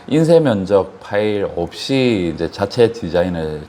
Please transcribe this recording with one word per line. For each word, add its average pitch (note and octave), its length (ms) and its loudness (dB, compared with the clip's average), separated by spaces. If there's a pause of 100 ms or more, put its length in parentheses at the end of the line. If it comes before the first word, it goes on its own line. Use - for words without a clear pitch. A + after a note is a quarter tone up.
인쇄 D#3+ 320 4
면적 G2 600 0
파일 G#2 560 -2
없이 G2+ 800 -2
이제 D#2 180 -4
자체 G#2+ 400 2
디자인을 E2 760 -4